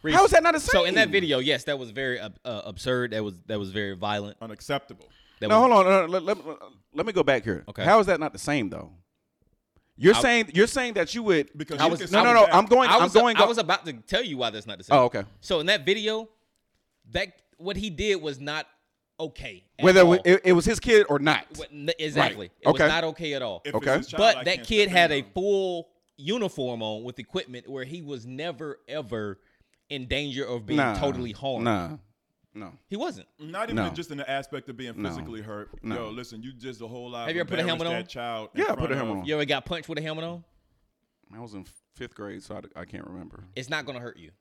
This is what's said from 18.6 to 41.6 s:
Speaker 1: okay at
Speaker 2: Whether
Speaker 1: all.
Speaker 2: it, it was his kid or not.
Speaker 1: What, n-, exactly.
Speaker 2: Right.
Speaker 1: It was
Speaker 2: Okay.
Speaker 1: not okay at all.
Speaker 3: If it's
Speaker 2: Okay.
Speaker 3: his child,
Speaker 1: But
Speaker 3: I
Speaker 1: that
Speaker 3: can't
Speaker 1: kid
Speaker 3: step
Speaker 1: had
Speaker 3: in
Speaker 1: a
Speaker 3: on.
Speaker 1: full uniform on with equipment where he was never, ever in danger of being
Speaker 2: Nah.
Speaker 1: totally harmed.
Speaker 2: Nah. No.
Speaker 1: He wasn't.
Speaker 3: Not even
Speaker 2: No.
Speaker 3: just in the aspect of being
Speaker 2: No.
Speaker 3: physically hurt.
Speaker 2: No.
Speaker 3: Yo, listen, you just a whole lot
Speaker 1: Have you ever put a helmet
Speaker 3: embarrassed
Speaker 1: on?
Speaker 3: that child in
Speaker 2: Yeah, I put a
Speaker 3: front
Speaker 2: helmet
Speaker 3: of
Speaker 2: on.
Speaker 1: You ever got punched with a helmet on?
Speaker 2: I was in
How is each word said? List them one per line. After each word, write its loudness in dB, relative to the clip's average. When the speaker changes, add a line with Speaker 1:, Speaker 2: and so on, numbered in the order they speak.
Speaker 1:
okay -12
at -2
Speaker 2:
Whether 10
Speaker 1:
all. 10
Speaker 2:
it, 6
it 4
was 4
his 0
kid 6
or 2
not. 0
Speaker 1:
What, -14
n-, -8
exactly. -2
Speaker 2:
Right. -20
Speaker 1:
It 2
was 4
Speaker 2:
Okay. 4
Speaker 1:
not 0
okay -6
at -6
all. -8
Speaker 3:
If -10
it's -4
Speaker 2:
Okay. 2
Speaker 3:
his -4
child, -8
Speaker 1:
But 6
Speaker 3:
I -8
Speaker 1:
that 0
Speaker 3:
can't -14
Speaker 1:
kid 2
Speaker 3:
step 2
Speaker 1:
had 6
Speaker 3:
in -2
Speaker 1:
a -12
Speaker 3:
on. -20
Speaker 1:
full -2
uniform -6
on -8
with -12
equipment -12
where -10
he -14
was -12
never, -12
ever -8
in -10
danger -6
of -8
being -2
Speaker 2:
Nah. 0
Speaker 1:
totally -4
harmed. -6
Speaker 2:
Nah. -2
No. -18
Speaker 1:
He -10
wasn't. -8
Speaker 3:
Not -10
even -6
Speaker 2:
No. -2
Speaker 3:
just -12
in -12
the -10
aspect -8
of -14
being -12
Speaker 2:
No. -6
Speaker 3:
physically -12
hurt. -12
Speaker 2:
No. -8
Speaker 3:
Yo, -10
listen, -16
you -16
just -16
a -14
whole -16
lot -10
Speaker 1:
Have -6
you -4
ever -6
put -4
a -2
helmet -4
Speaker 3:
embarrassed -4
Speaker 1:
on? -6
Speaker 3:
that -16
child -10
in -2
Speaker 2:
Yeah, 0
I -2
put -4
a -4
Speaker 3:
front -2
Speaker 2:
helmet -4
Speaker 3:
of -6
Speaker 2:
on. -10
Speaker 1:
You -2
ever -2
got -4
punched -10
with -8
a -8
helmet -10
on? -12
Speaker 2:
I -20
was -18
in -14